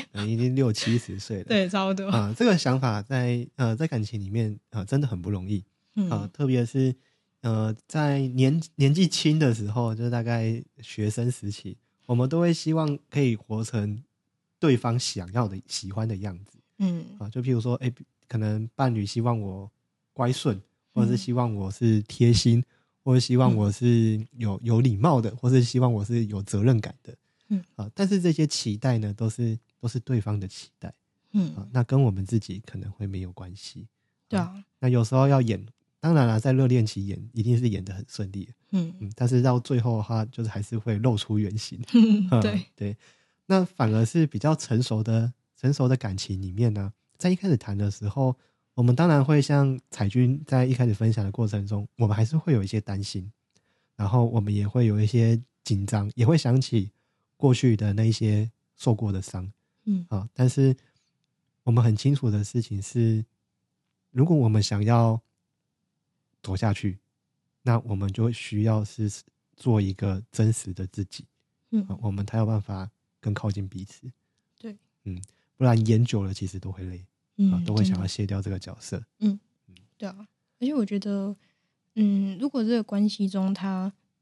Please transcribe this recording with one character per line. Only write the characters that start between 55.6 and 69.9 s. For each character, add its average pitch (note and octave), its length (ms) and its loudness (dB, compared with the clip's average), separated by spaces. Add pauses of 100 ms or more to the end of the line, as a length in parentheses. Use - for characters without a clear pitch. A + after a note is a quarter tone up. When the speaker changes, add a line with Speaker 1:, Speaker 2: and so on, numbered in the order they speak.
Speaker 1:
紧 G2 220 0
张， G2+ 300 -2
也 B2 80 2
会 D#3+ 140 6
想 C3 240 4
起 G#2+ 300 0 (440)
过 C#3 160 4
去 A#2+ 240 4
的 G#2 180 0
那 A2 120 2
一 A2+ 60 4
些 G#2+ 380 0 (280)
受 - 160 0
过 G#2+ 180 -2
的 F#2+ 80 -4
伤。 F#2+ 320 -10 (340)
Speaker 2:
嗯。 F#3+ 240 -2
Speaker 1:
啊， G2+ 240 -6
但 B2+ 140 2
是 C3 300 4 (840)
我 B2 80 2
们 A2+ 120 4
很 A2 120 4
清 C3+ 180 2
楚 C#3 160 0
的 G#2 140 0
事 A#2 180 -2
情 G#2 180 -8
是， A2 460 0 (840)
如 B2+ 140 2
果 E3+ 120 4
我 B2+ 100 4
们 G#2+ 140 4
想 G2+ 220 -2
要 A2+ 360 4 (1200)
走 F#2+ 120 -6
下 G#2 160 0
去， G2 280 -4 (640)
那 A#2 160 2
我 A2 160 -4
们 G2 180 -2
就 A2+ 180 0
需 G#2+ 300 -6
要 G#2+ 240 0
是 G#2+ 260 -6 (460)
做 A2 240 2
一 G2 120 0